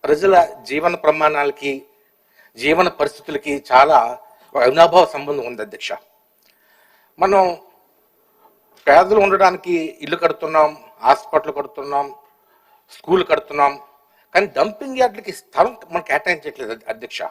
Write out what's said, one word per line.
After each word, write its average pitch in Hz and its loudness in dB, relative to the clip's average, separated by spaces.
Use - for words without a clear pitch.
ప్రజల 170 4
జీవన 170 -4
ప్రమాణాలకి, 143 -2
జీవన 180 0
పరిస్థితులకి 147 -6
చాలా 127 4
ఒక 131 0
అవినాభావ 165 6
సంబంధం 143 -8
ఉంది 117 -12
అధ్యక్ష. - -12
మనం 185 2
పేదలు 190 6
ఉండడానికి 180 0
ఇల్లు 147 -6
కడుతున్నాం, 156 0
హాస్పిటల్ 139 -2
కడుతున్నాం, 143 -8
స్కూల్ 175 -2
కడుతున్నాం, 143 -2
కానీ 196 2
డంపింగ్ 214 -6
యార్డులకి 226 -2
స్థలం - -4
మనం 165 -6
కేటాయించట్లేదు 147 -6
అధ్య-, 113 -14
అధ్యక్ష. 113 -12